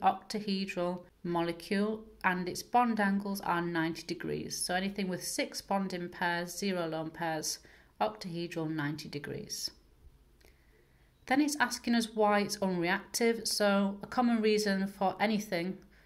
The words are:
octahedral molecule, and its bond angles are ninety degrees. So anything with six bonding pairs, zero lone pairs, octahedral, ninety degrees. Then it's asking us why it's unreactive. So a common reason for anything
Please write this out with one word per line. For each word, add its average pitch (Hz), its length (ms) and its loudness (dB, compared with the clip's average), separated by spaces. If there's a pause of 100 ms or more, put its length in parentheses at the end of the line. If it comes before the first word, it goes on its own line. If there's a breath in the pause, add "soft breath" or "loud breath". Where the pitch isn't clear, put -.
octahedral 190 1000 0 (220 loud breath)
molecule, 175 840 -2 (180)
and 180 240 2
its - 160 -6
bond 233 380 2
angles 196 400 0
are 170 200 0
ninety 165 420 -2
degrees. 156 520 -6
So - 200 -4
anything 196 340 -2
with 180 180 -4
six - 320 -4
bonding 185 480 -2
pairs, 175 500 -4
zero 180 300 -2
lone 160 220 -4
pairs, 160 500 -4 (400 loud breath)
octahedral, 170 720 -4
ninety 147 400 -4
degrees. 143 640 -8 (1600 soft breath)
Then 269 140 4
it's 294 160 2
asking 240 380 2
us 226 180 2
why 208 260 6
it's 202 180 -2
unreactive. 196 920 0
So 202 540 2
a - 60 -10
common 233 340 2
reason 208 460 2
for 190 320 0
anything 196 580 0 (280 soft breath)